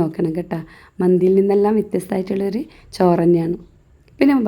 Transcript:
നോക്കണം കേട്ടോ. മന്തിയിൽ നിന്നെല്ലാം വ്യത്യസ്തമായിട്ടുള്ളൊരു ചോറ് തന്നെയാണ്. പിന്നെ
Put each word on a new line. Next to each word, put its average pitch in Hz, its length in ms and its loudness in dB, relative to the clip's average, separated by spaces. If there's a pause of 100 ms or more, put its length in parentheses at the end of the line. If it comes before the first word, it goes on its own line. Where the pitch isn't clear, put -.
നോക്കണം 160 380 -4
കേട്ടോ. 175 200 -8 (440)
മന്തിയിൽ 180 360 2
നിന്നെല്ലാം 202 400 2
വ്യത്യസ്തമായിട്ടുള്ളൊരു 196 840 -6 (340)
ചോറ് 175 260 2
തന്നെയാണ്. 170 340 2 (640)
പിന്നെ 277 160 4 (120)